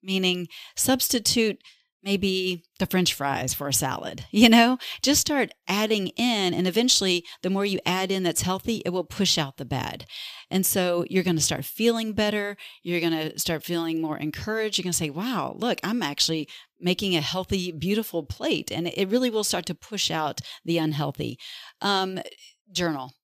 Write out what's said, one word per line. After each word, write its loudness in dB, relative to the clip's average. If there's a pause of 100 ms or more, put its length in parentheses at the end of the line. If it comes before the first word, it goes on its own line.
meaning 2 (280)
substitute 2 (460)
maybe 0 (160)
the 2
French 2
fries -2
for -6
a -2
salad, -2
you 8
know, 8 (260)
just 4
start 0 (160)
adding 0 (100)
in. 2
And 2
eventually, 2 (200)
the 0
more 0
you 0
add 2
in 0
that's 0
healthy, -2
it -2
will -2
push 0
out -2
the -8
bad. -4 (440)
And 2
so 2
you're 2
gonna 2
start 0
feeling 0
better. 0 (260)
You're 0
gonna 0
start -2
feeling -2
more -2
encouraged. -4
You're -2
gonna -2
say, -2
"Wow, -4
look, -2
I'm -2
actually 0 (300)
making 0
a 2
healthy, -2
beautiful -2
plate." -4
And -4
it -2
really 2
will -2
start -2
to -6
push -4
out -2 (240)
the 2
unhealthy. -2 (440)
Um, 0 (540)
journal. -2 (120)